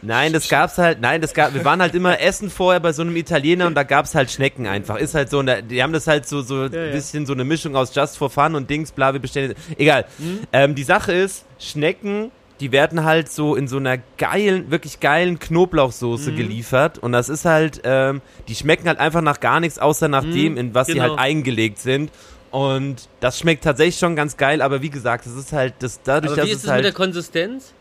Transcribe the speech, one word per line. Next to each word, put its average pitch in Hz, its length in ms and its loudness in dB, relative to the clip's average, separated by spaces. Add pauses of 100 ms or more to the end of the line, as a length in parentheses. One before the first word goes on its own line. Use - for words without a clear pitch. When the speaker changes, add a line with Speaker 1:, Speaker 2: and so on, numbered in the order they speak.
Speaker 1:
Nein, 127 300 2
das 156 160 0
gab's 156 300 2
halt, 165 200 4
nein, 135 220 0
das 156 140 -4
gab, 151 180 2
wir 139 100 -4
waren 156 160 4
halt 175 140 2
immer 180 260 2
essen 190 300 0
vorher 180 300 2
bei 165 120 2
so 151 120 -4
einem 170 120 -2
Italiener 170 520 2
und 160 80 0
da 143 80 2
gab's 139 320 0
halt 135 160 2
Schnecken 135 340 -2
einfach. 101 320 -4
Ist 143 160 -4
halt 143 160 0
so, 143 80 0
und 139 80 2
da, 120 160 2
die 123 220 0
haben 156 100 0
das 156 140 -2
halt 151 200 2
so, 143 140 -4
so 131 240 -4
Speaker 2:
Ja, 135 60 -4
ja. 165 160 -6
Speaker 1:
ein 147 60 -6
bisschen 147 340 -6
so 139 60 -4
eine 127 100 -4
Mischung 147 320 -2
aus 131 180 0
Just 143 240 0
for 139 140 -4
Fun 156 240 2
und 135 120 -4
Dings, 147 260 -4
bla, 135 200 2
wir 135 60 -4
bestellen, 131 340 -6 (240)
egal. 143 280 4 (120)
Speaker 2:
Mhm. 175 220 -8 (140)
Speaker 1:
Ähm, 139 200 6
die 139 80 -4
Sache 180 320 2
ist, 190 320 -2 (140)
Schnecken, 202 720 -4 (300)
die 135 100 -6
werden 156 320 4
halt 160 280 2
so 151 240 0
in 135 120 -2
so 127 100 -4
einer 131 220 0 (180)
geilen, 190 540 0
wirklich 160 300 -4
geilen 165 360 2
Knoblauchsoße 147 960 0
Speaker 2:
Mhm. - 40 -6
Speaker 1:
geliefert 117 640 0
und 120 140 -4
das 123 180 2
ist 151 160 -6
halt, 160 380 2
ähm, 135 380 2 (260)
die 113 80 -10
schmecken 160 320 0
halt 160 100 0
einfach 160 240 2
nach 147 180 0
gar 127 200 2
nichts, 165 180 -4
außer 151 300 2
nach 139 160 2
Speaker 2:
Mhm, 160 100 -4
Speaker 1:
dem, 156 240 0
in 123 160 -4
was 127 140 2
sie - 60 -6
Speaker 2:
genau. - 160 2
Speaker 1:
halt - 100 -4
eingelegt 127 580 0
sind. 139 340 -2 (380)
Und 135 580 -4 (120)
das 123 180 -2
schmeckt 165 260 0
tatsächlich 160 360 2
schon 170 160 0
ganz 147 200 -2
geil, 143 280 2
aber 135 180 0
wie 151 80 -6
gesagt, 120 380 -4
das 117 80 -14
ist 135 180 -12
halt, 131 260 -2
das, 123 220 -8
dadurch, 147 320 0
Speaker 2:
Aber 151 80 0
Speaker 1:
dass 151 60 2
Speaker 2:
wie - 60 -2
ist - 40 -4
Speaker 1:
es 127 60 -12
Speaker 2:
es 147 80 -6
Speaker 1:
halt 127 80 2
Speaker 2:
mit - 60 2
der 190 80 2
Konsistenz? 185 880 -4